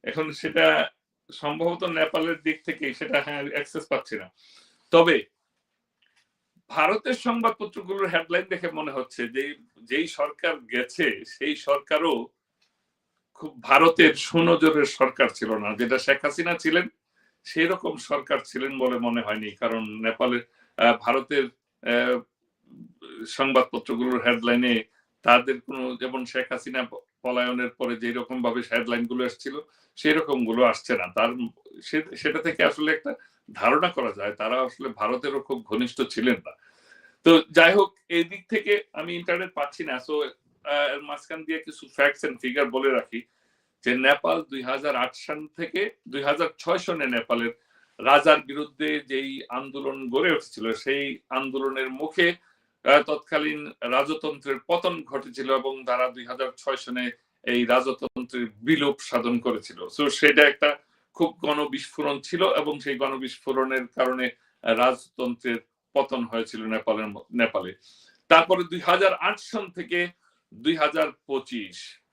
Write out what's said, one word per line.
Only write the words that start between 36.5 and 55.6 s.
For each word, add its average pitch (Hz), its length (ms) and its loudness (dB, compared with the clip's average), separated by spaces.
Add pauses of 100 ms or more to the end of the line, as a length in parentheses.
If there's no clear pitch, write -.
তো 165 280 8
যাই 165 220 8
হোক, - 260 4 (100)
এই 170 140 2
দিক 185 260 -10
থেকে 208 340 0 (100)
আমি 170 220 -8
ইন্টারনেট 175 380 -4
পাচ্ছি 147 300 -6
না। 131 140 -6
So, 147 320 -4 (340)
আ, 147 100 -2
এর 143 280 0
মাঝখান 151 420 -12
দিয়ে 160 160 -4
কিছু 151 280 -16 (100)
facts 143 320 2
and 123 100 -8
figure 127 300 0
বলে 131 220 2
রাখি 117 300 -2 (600)
যে 123 140 2
নেপাল 143 460 4
দুই 135 180 -8
হাজার 135 340 -2
আট 127 200 -2
সন 151 320 -10
থেকে 180 420 -4 (180)
দুই 139 160 -6
হাজার 156 340 0
ছয় 180 200 -2
সনে 170 300 -4
নেপালের 117 440 -2 (480)
রাজার 147 420 6
বিরুদ্ধে 147 580 -6
যেই 135 500 -6
আন্দোলন 135 600 -8
গড়ে 156 220 2
উঠেছিল, 113 420 -4
সেই 139 460 -4 (100)
আন্দোলনের 135 600 -4
মুখে, 156 460 0 (480)
আ, 143 240 6
তৎকালীন 151 640 -6 (100)
রাজতন্ত্রের 143 720 -4 (120)
পতন 170 360 -2
ঘটেছিল 131 520 -4
এবং 131 300 -6